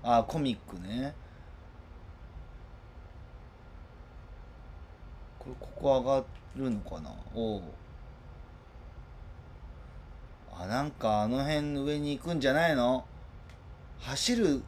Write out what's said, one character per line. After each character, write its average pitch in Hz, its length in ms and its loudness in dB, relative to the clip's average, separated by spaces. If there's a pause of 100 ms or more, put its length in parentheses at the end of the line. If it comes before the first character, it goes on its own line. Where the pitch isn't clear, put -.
あ、 117 260 8
コ 160 120 0
ミ 131 180 2
ッ - 100 -14
ク 92 120 -10
ね。 123 340 -4 (4000)
こ 135 140 -10
れ、 120 80 -8
こ - 160 -12
こ 135 240 8
上 131 220 6
が 127 40 -6 (300)
る 131 160 2
の 104 80 2
か - 200 -8
な？ 78 120 -8 (240)
お 110 240 0
う。 - 20 -6 (3000)
あ、 90 140 -8
な 117 160 2
ん 147 80 0
か 107 320 4
あ 107 60 4
の 131 160 2
辺 147 380 2
上 147 180 2
に 147 180 0
行 - 120 -4
く 170 40 2
ん 156 60 2
じ 131 100 6
ゃ 135 40 6
な 165 140 8
い 156 80 6
の？ 123 300 6 (960)
走 143 380 2
る。 156 300 6